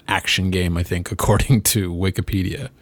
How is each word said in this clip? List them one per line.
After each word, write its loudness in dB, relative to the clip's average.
action 0
game, 0
I 0
think, -4
<laughs> -
according 4
to 0
Wikipedia. -2